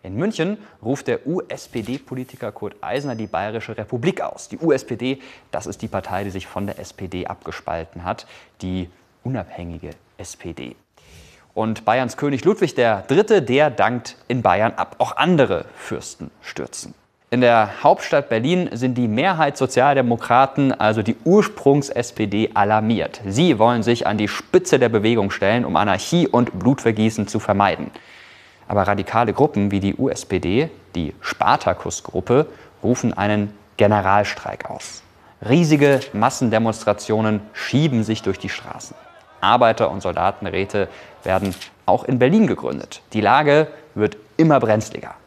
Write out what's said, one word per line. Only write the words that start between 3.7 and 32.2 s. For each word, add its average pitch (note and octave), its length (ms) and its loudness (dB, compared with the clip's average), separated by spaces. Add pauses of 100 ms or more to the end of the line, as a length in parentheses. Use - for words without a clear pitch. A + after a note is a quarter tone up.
Republik A#2+ 440 -4
aus. - 280 -10
Die A2 100 -14
U-S-P-D, C3 600 -2 (320)
das - 160 -8
ist - 160 -10
die A2+ 60 -8
Partei, F#2+ 340 -6
die G2+ 80 -8
sich F#2 160 -10
von G2 200 -8
der - 120 -10
S - 140 -16
P F#2+ 160 -14
D F2+ 180 -8
abgespalten E2 800 -12
hat, - 220 -8 (360)
die F#2 280 -6 (340)
unabhängige F2 680 -10 (280)
S - 180 -16
P E2+ 160 -14
D. B1 240 -16 (800)
Und A2 300 -4
Bayerns A#2+ 320 0
König C#3+ 280 -4
Ludwig G3 300 0
der A2+ 340 2
Dritte, G3+ 340 4
der C3+ 280 2
dankt A2+ 460 -2 (120)
in B2 140 -2
Bayern G2+ 340 2
ab. - 220 -8
Auch - 180 -2
andere C#3 480 2 (100)
Fürsten - 560 -12 (120)
stürzen. - 520 -14 (360)
In A#2+ 100 0
der A#2 420 4
Hauptstadt - 460 2
Berlin D3+ 440 0
sind B2 240 -2
die A#2+ 120 0
Mehrheit D3+ 480 0
Sozialdemokraten, C3 1160 2
also A2 300 2
die A2+ 220 -2
Ursprungs-S C#3+ 880 2
P A2 140 -2
D, G2+ 280 0
alarmiert. G#2+ 720 2
Sie B2 320 2
wollen A#2 240 4
sich A#2 240 0
an G#2 120 0
die G#2 100 0
Spitze - 500 2
der A#2+ 120 4
Bewegung G#2+ 420 2
stellen, G#2+ 320 0
um - 100 -4
Anarchie G#2 540 2
und A#2+ 280 2
Blutvergießen A2 680 0
zu G#2+ 140 -4
vermeiden. G2 500 0 (760)
Aber G2 180 2
radikale G2+ 500 0
Gruppen G#2 360 0
wie G2 100 0
die G2 160 -2
U B2 120 -2
S - 160 -6
P F#2+ 140 -4
D, G#2+ 320 -2 (240)
die E2 260 -4
Spartakus-Gruppe, - 1300 -2 (360)